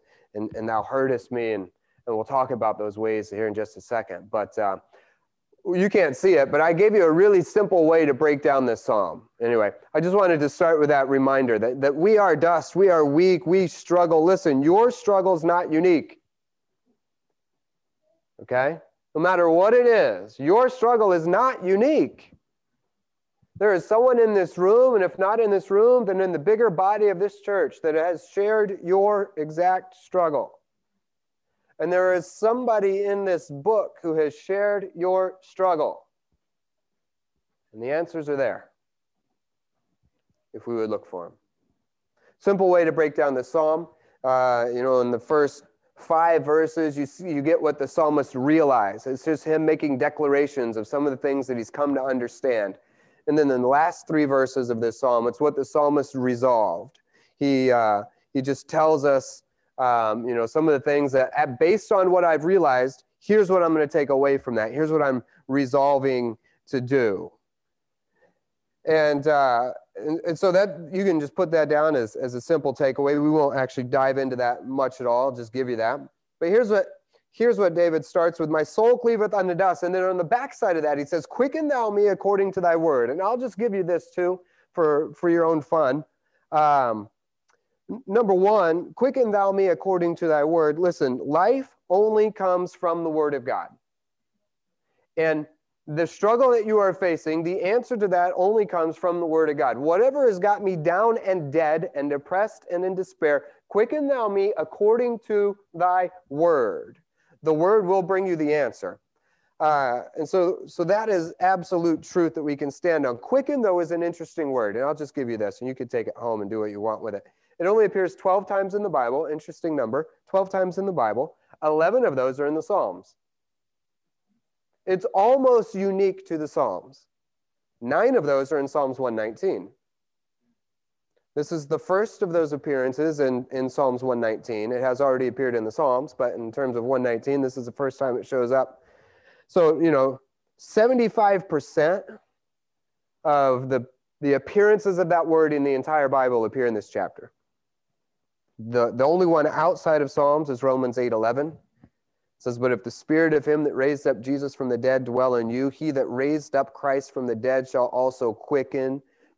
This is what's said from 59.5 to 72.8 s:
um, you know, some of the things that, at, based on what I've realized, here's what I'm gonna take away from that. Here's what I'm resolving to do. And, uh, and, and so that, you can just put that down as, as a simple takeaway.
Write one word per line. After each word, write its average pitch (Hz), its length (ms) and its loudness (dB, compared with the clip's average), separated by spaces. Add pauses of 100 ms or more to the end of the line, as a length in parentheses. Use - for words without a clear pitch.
um, 117 480 0
you 123 80 -4
know, 117 120 0
some 160 220 0
of 151 40 4
the 135 80 2
things 143 320 0
that, 127 240 2
at, 143 220 -2
based 202 340 0
on 185 180 4
what 180 140 4
I've 156 200 2
realized, 139 600 2 (140)
here's 202 320 2
what 185 120 4
I'm 160 120 2
gonna 151 120 2
take 143 240 -2
away 139 280 2
from 127 160 -8
that. 110 180 -2
Here's 156 200 -2
what 151 100 2
I'm 131 200 0 (260)
resolving 135 920 0 (300)
to 131 120 -4
do. 117 500 0 (1600)
And, 151 400 0
uh, 127 460 2 (260)
and, 156 280 -6
and 165 120 -4
so 190 140 2
that, 175 400 0
you 190 120 -2
can 175 140 2
just 143 160 -6
put 175 180 -2
that 156 160 2
down 151 280 2
as, 113 200 -4
as 123 180 -6
a 120 60 -8
simple 143 340 -2
takeaway. 143 460 0